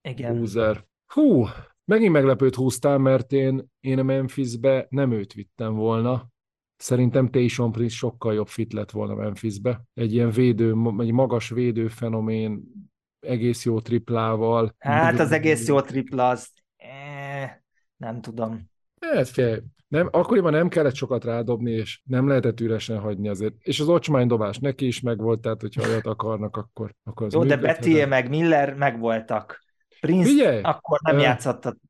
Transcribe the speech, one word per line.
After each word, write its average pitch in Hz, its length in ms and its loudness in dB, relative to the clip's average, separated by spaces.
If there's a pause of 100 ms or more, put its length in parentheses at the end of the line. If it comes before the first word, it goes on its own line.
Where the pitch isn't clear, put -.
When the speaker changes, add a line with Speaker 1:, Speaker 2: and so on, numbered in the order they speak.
Speaker 1:
Igen. 120 340 -6
Speaker 2:
Boozer. 110 480 -2 (220)
Hú, 214 400 4 (380)
megint 214 280 4
meglepőt 135 420 4
húztál, 131 440 2
mert 135 340 2
én, 135 320 0 (160)
én 131 180 -2
a 131 40 2
Memphisbe 131 840 0
nem 131 240 0
őt 101 200 -4
vittem 110 420 -8
volna. 113 540 0 (480)
Szerintem 127 540 2
Tayshaun 123 420 0
Prince 113 220 -4
sokkal 117 400 -4
jobb 104 140 -2
fit 110 240 -8
lett 104 180 -6
volna 104 240 -6
Memphisbe. 104 640 -6 (140)
Egy 113 180 -4
ilyen 117 180 2
védő, 113 440 2
ma-, 113 280 0
egy 113 100 -2
magas 120 360 0
védő 113 400 -2
fenomén, 110 760 -4 (580)
egész 120 440 -2
jó 113 160 0
triplával. 113 1000 0
Speaker 1:
Hát, 156 340 2
az 131 60 0
Speaker 2:
Nagyon 156 140 2
Speaker 1:
egész 151 360 2
jó 139 120 4
tripla, 131 480 0
az, 123 200 -2 (280)
eh, 139 720 -12 (460)
nem 120 240 -10
tudom. 113 500 -10 (300)
Speaker 2:
Hát, 247 280 -2
figyelj, 117 320 0 (280)
nem, 156 220 0
akkoriban 175 420 2
nem 165 160 2
kellett 147 260 0
sokat 123 300 -4
rádobni, 117 460 -4
és 110 340 -6
nem 127 240 0
lehetett 120 320 0
üresen 113 380 -4
hagyni 104 300 -4
azért. 104 300 -4
És - 220 -4
az 151 80 0
ocsmány 151 380 2
dobás 110 320 0
neki 135 280 -4
is 123 140 -4
megvolt, 113 400 -2
tehát 113 200 -6
hogyha 110 280 -4
olyat 113 180 -2
akarnak, 107 500 -6
akkor, 107 380 -10 (100)
akkor 110 220 -8
az 101 60 -6
Speaker 1:
Jó, 160 120 4
de 139 100 4
Speaker 2:
működhet. 151 220 0
Speaker 1:
Battier 151 320 4
meg 127 200 2
Miller 147 460 2
megvoltak. 117 880 -2 (380)
Prince 175 280 4
Speaker 2:
Figyelj, 233 340 4
Speaker 1:
akkor 151 400 -2
nem 156 140 4
Speaker 2:
ö, 143 40 4
Speaker 1:
játszhatott 123 680 0